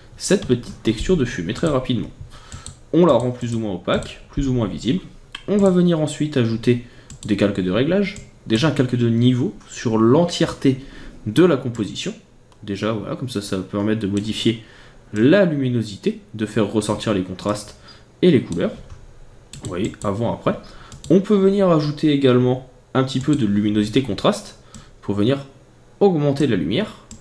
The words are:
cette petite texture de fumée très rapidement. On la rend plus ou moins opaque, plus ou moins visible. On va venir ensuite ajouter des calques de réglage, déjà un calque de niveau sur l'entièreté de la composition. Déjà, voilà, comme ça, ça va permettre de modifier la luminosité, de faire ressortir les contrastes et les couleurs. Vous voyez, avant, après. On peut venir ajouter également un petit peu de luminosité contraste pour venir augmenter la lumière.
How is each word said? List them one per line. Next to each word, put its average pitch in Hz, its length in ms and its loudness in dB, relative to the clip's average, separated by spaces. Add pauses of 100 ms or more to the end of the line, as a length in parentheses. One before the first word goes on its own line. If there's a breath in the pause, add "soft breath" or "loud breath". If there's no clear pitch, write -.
(160 loud breath)
cette - 300 -2
petite - 380 -2
texture 175 340 0
de 127 80 0
fumée 90 280 -6
très 170 140 -2
rapidement. 123 440 -2 (840 loud breath)
On 170 120 6
la 151 80 6
rend 123 180 2
plus 120 240 -6
ou 113 40 -2
moins 107 140 -4
opaque, - 560 -4
plus 139 180 -4
ou 127 60 0
moins 117 140 0
visible. 107 340 -2 (480)
On 202 80 2
va 196 140 4
venir 175 280 4
ensuite 147 380 -2
ajouter 117 480 0 (400 loud breath)
des 104 100 0
calques 101 240 0
de 90 120 0
réglage, 170 440 0 (320)
déjà 123 220 2
un - 20 0
calque 127 240 0
de 120 140 2
niveau 123 440 2 (160)
sur 110 280 -2
l'entièreté 139 800 2 (480 loud breath)
de 113 180 4
la 165 140 6
composition. 113 560 -6 (480)
Déjà, 104 320 -4
voilà, 101 240 -6
comme 131 100 -8
ça, 101 140 -6
ça 98 160 -4
va 90 60 -4
permettre 104 360 -2
de 104 80 -4
modifier 107 560 -2 (480 loud breath)
la 143 320 6
luminosité, 127 800 -2 (140)
de 107 100 -4
faire 104 260 0
ressortir 107 420 -2
les 92 100 0
contrastes 101 520 -8 (460 loud breath)
et 175 100 6
les 127 100 6
couleurs. 101 300 -2 (920)
Vous - 60 -8
voyez, 95 240 -4 (100)
avant, 104 300 -2
après. - 240 -4 (520 loud breath)
On 175 100 6
peut 208 160 0
venir 196 340 4
ajouter 151 420 2
également 127 580 2 (240)
un 131 100 2
petit 131 160 -4
peu 147 160 0
de 123 100 0
luminosité 104 560 2
contraste - 580 -4 (420 loud breath)
pour 101 140 -4
venir 131 300 0 (540)
augmenter 147 480 2
la 113 80 2
lumière. 95 500 -4 (160)